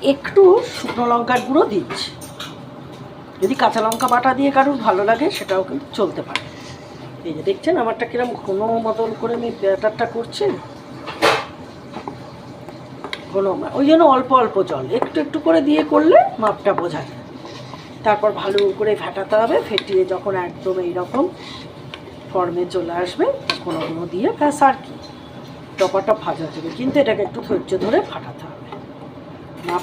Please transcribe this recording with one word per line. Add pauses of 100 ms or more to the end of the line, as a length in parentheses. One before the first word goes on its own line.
(120)
একটু (320)
শুকনো
লঙ্কার
গুঁড়ো (100)
দিচ্ছি, (1300)
যদি
কাঁচা
লঙ্কা
বাটা
দিয়ে
কারুর (100)
ভালো
লাগে (100)
সেটাও
কিন্তু (140)
চলতে
পারে। (840)
এই
যে
দেখছেন (100)
আমারটা
কিরম (160)
ঘন (280)
মতন (100)
করে
আমি (120)
ব্যাটারটা (100)
করছি, (2750)
ঘন (140)
মা-,
ওই
জন্য (120)
অল্প (120)
অল্প (140)
জল (140)
একটু
একটু
করে
দিয়ে (120)
করলে (240)
মাপটা (100)
বোঝা
যায়। (840)
তারপর (120)
ভালো (200)
করে
ফেটাতে
হবে, (120)
ফেটিয়ে (100)
যখন (140)
একদম (120)
এইরকম (1080)
ফর্মে (120)
চলে (100)
আসবে (240)
তখন
ওগুলো (100)
দিয়ে (120)
ব্যাস
আর
কি (880)
টপাটপ
ভাজা
যাবে, (100)
কিন্তু
এটাকে
একটু
ধৈর্য (120)
ধরে (100)
ফাটাতে
হবে, (1000)
না